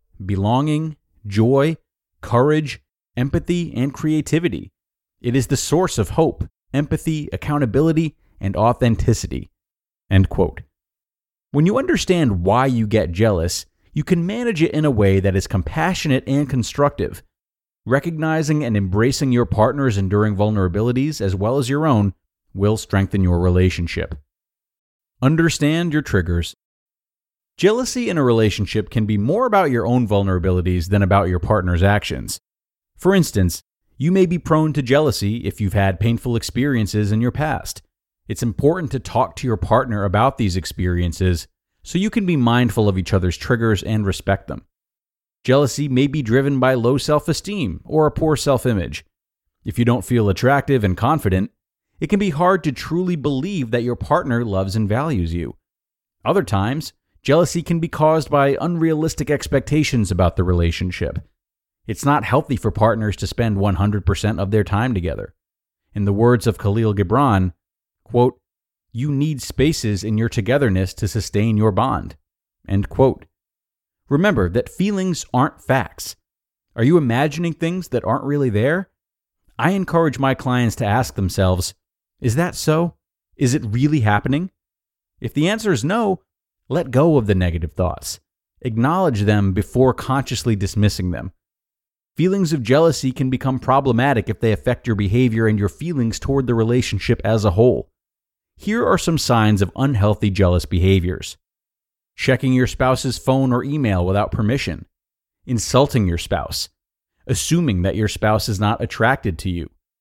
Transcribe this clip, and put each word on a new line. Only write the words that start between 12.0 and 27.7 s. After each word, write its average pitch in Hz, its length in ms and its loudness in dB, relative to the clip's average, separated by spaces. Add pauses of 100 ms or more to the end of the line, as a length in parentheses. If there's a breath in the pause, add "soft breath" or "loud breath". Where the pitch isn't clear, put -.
why 110 220 4
you 120 200 0
get 101 280 0
jealous, 90 540 0 (260)
you 151 100 -4
can 170 220 0
manage 220 360 -4
it 160 100 2
in 151 120 0
a 147 80 2
way 98 300 4
that 95 120 0
is 95 140 -2
compassionate 160 800 -2
and 139 220 -2
constructive. 131 720 -2 (640)
Recognizing 156 800 0
and 113 100 -2
embracing 110 560 0
your 120 140 2
partner's 123 520 0
enduring 104 380 0
vulnerabilities 107 840 0
as 95 120 0
well 107 240 -2
as 127 120 -2
your 147 180 0
own 104 260 2 (400)
will 101 220 0
strengthen 98 480 0
your 87 160 2
relationship. 90 760 0 (1040)
Understand 160 720 2
your 151 80 0
triggers. 87 520 -2 (1040)
Jealousy 233 540 0